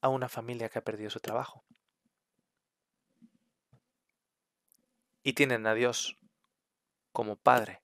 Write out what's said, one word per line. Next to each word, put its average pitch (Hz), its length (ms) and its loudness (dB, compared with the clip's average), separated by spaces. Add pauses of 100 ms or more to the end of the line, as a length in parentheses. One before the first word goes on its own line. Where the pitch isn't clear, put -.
a 135 60 2
una 131 220 0
familia 117 400 -8
que - 100 -6
ha - 40 -12
perdido 107 260 -8
su 107 100 -10
trabajo. 113 440 -8 (3500)
Y 135 120 -2
tienen 120 340 2
a 110 60 4
Dios 120 440 -2 (920)
como 107 240 -6
padre 113 480 4